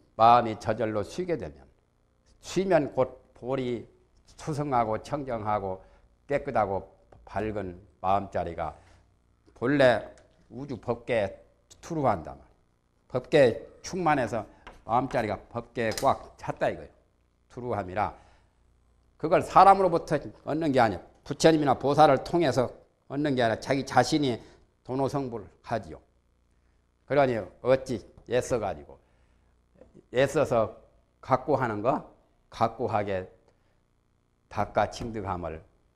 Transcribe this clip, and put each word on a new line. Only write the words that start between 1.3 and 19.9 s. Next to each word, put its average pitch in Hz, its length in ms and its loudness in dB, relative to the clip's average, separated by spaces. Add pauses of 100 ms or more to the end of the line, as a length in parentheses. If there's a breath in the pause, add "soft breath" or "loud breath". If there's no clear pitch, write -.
되면, 78 200 -12 (840)
쉬면 180 540 0
곧 - 400 -4
볼이 123 520 -6 (520)
초성하고 127 680 -2
청정하고 107 800 -6 (440 soft breath)
깨끗하고 107 680 -2 (300)
밝은 98 560 -8 (180)
마음자리가 90 840 -4 (680 soft breath)
본래 127 520 2 (420)
우주 131 280 -12
법계에 117 640 -4 (400)
투루한단 101 560 -4
말이에요. - 180 -20 (520)
법계에 131 600 2 (140)
충만해서 135 640 -2 (380 loud breath)
마음자리가 117 560 -2 (100)
법계에 117 420 -4 (100)
꽉 - 360 -2
찼다 - 320 -4
이거예요. 78 200 -10 (600)
투루함이라 101 680 -4 (1000 soft breath)
그걸 135 240 2
사람으로부터 180 760 6 (240)